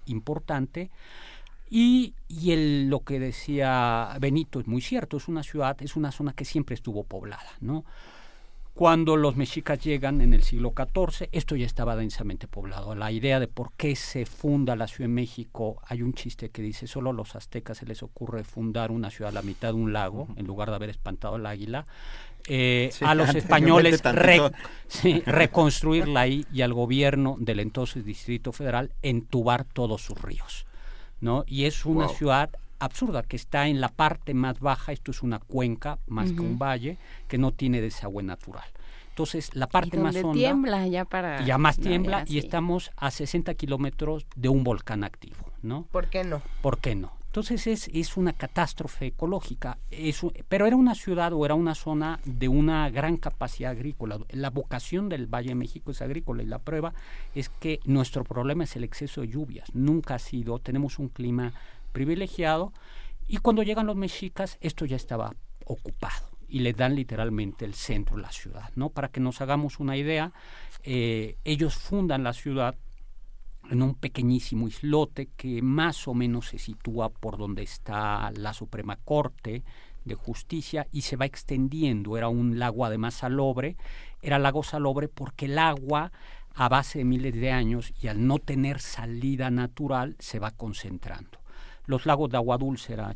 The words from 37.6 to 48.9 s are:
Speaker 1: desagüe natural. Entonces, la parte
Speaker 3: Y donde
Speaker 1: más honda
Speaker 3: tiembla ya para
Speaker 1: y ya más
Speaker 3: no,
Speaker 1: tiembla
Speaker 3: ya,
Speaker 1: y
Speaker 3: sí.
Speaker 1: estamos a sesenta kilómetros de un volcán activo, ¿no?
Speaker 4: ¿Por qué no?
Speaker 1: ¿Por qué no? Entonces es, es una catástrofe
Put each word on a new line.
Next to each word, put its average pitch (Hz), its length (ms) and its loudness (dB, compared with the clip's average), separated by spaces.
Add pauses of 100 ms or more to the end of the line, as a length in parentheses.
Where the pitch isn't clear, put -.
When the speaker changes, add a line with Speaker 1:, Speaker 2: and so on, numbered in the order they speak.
Speaker 1:
desagüe 101 400 -4
natural. - 420 -8 (460)
Entonces, - 440 -4
la 131 120 -2
parte 175 320 2
Speaker 3:
Y - 20 4
donde 185 220 2
Speaker 1:
más - 20 2
honda 170 160 2
Speaker 3:
tiembla 254 460 4
ya 180 180 0
para 175 380 -2
Speaker 1:
y - 20 0
ya 131 140 4
más 151 200 6
Speaker 3:
no, 139 60 4
Speaker 1:
tiembla 190 360 2
Speaker 3:
ya, 160 40 -4
Speaker 1:
y - 80 -4
Speaker 3:
sí. 147 60 2
Speaker 1:
estamos 175 580 -2
a 143 140 0
sesenta 147 420 -2
kilómetros 139 840 -2
de 127 140 0
un 135 160 6
volcán 110 400 0
activo, - 560 -8
¿no? 123 220 -6 (100)
Speaker 4:
¿Por 160 160 2
qué 185 160 0
no? 160 160 -2 (220)
Speaker 1:
¿Por 127 160 2
qué 123 160 0
no? 95 180 -4 (140)
Entonces 214 400 -2
es, 220 260 -2
es 160 240 -2
una 180 160 2
catástrofe - 760 -2